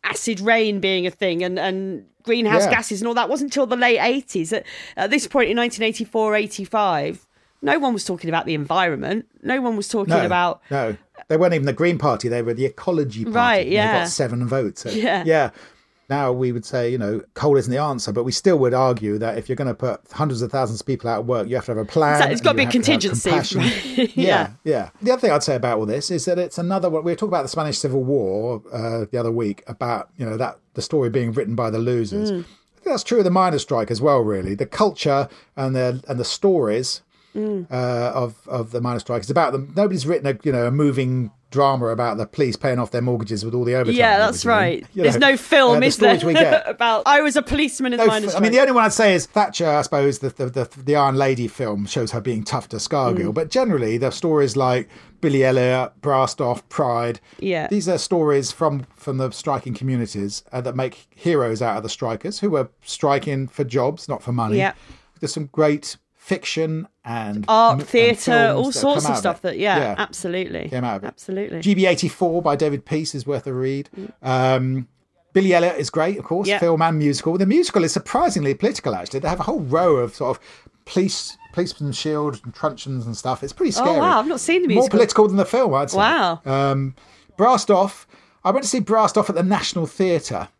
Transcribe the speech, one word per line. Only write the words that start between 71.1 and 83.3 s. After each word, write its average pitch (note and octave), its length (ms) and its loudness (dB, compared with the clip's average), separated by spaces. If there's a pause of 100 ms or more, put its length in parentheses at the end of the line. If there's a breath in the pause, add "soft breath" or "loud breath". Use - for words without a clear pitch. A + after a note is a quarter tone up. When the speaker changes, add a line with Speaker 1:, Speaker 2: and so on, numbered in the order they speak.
Speaker 2:
G G3 120 2
B F#3 140 4
eighty-four E3+ 560 0
by D3 120 2
David C#3+ 300 -2
Peace D#3 300 -6
is B2 100 -8
worth C3+ 220 -6
a C3 60 -6
read. C3+ 360 -4 (100)
Speaker 1:
Mm. F#3+ 120 -14 (100)
Speaker 2:
Um, C3 640 0 (460)
Billy F#3+ 220 4
Elliot E3+ 220 4
is C#3+ 120 -4
great, F3 300 0
of - 40 -12
course, F#3+ 240 -2
Speaker 1:
Yeah. G3+ 120 0
Speaker 2:
film E3 240 4
and D#3+ 160 2
musical. D3 400 0
The F#3+ 80 4
musical A3+ 360 4
is D#3+ 80 0
surprisingly F#3 640 0
political, C#3 400 -2
actually. F#2+ 280 -6
They D#3+ 80 -2
have F3+ 100 -4
a - 40 -4
whole A#3 180 -2
row D#3 340 2
of A#2+ 180 -2
sort B2+ 240 -4
of - 60 -20 (420 loud breath)
police, - 520 -2 (160)
policeman's D3 440 -4
shield D3+ 460 -2
and A#2+ 100 -14
truncheons C3+ 540 -6
and A2+ 100 -8
stuff. B2+ 260 -4